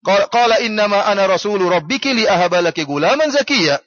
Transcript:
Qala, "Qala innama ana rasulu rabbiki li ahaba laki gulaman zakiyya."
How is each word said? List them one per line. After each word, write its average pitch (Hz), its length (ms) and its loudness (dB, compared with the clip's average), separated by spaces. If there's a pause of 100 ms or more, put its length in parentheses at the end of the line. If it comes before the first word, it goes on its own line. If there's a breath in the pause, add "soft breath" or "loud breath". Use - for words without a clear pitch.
Qala, 196 240 2
"Qala 233 320 2
innama 208 400 0
ana 196 240 0
rasulu 190 400 0
rabbiki 190 480 -2
li 226 80 0
ahaba 180 400 0
laki 160 240 -4
gulaman 185 460 0
zakiyya." 214 540 0